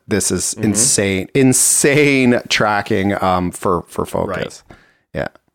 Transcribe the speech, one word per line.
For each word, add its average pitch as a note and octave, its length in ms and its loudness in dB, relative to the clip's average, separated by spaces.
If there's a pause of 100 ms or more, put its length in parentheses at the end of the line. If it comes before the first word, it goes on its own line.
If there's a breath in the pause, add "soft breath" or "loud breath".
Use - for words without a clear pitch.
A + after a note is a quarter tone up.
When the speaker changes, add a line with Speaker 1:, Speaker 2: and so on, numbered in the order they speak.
Speaker 1:
this G2 240 0
is F2+ 220 -4
Speaker 2:
Mm-hmm. A2 100 -8
Speaker 1:
insane, G2 720 0
insane C3+ 1120 2
tracking, G2+ 720 0
um, F2+ 300 0
for, F2+ 300 -2
for - 220 -8
focus. - 640 -6
Speaker 2:
Right. - 100 -20 (360 soft breath)
Speaker 1:
Yeah. - 140 -6 (260)